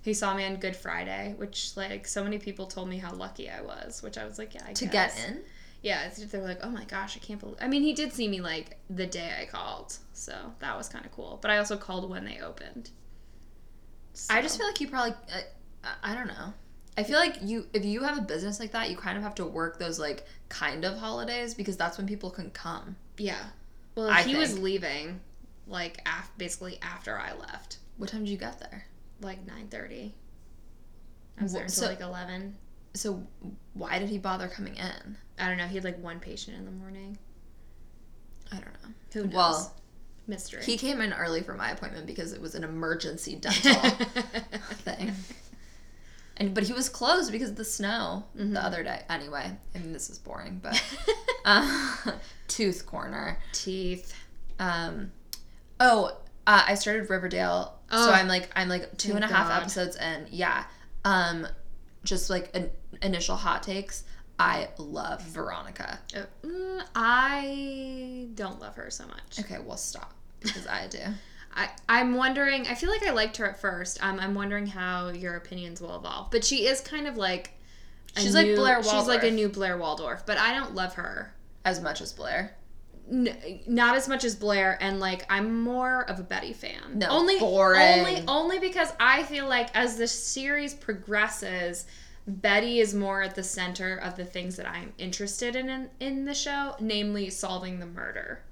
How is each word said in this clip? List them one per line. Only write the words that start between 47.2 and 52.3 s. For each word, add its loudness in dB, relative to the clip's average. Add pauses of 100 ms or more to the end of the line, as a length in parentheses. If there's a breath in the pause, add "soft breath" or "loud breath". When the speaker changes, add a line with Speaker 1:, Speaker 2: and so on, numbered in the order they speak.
Speaker 2:
because -2
of -6
the -6
snow -2 (120)
Speaker 1:
Mm-hmm. 0
Speaker 2:
the 2
other 0
day. -4
Anyway, -4 (240)
I -4
mean, -6
this -6
is -14
boring, -10
but, 2 (340)
Speaker 1:
<laughs> -2
Speaker 2:
uh, 6 (100)
<laughs> -6